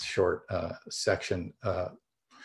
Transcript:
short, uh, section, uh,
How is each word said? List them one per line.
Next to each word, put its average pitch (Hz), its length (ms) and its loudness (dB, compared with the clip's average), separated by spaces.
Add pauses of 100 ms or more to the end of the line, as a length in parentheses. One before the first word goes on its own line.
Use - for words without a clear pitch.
short, - 480 2
uh, 85 220 -2 (180)
section, 90 640 0 (100)
uh, 92 260 0 (560)